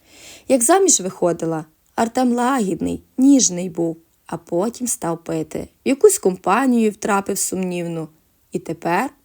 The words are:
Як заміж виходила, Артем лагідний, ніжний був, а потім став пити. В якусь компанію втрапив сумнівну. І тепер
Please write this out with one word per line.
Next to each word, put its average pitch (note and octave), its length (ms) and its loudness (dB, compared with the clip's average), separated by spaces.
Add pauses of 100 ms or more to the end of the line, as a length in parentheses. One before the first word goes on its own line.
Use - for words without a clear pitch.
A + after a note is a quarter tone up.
(480)
Як B3+ 160 2
заміж F4+ 380 4
виходила, E3+ 640 -2 (300)
Артем A#3+ 380 0
лагідний, A3 720 -2 (140)
ніжний A#3 520 4
був, E3 280 -4 (280)
а E3+ 120 -10
потім A3 500 -4
став E3 360 -6
пити. D#3 440 -6 (180)
В A3 40 0
якусь B3+ 280 4
компанію A3 720 0
втрапив G3 460 -4
сумнівну. F3 720 -4 (440)
І F3+ 80 -6
тепер E3+ 500 -4 (160)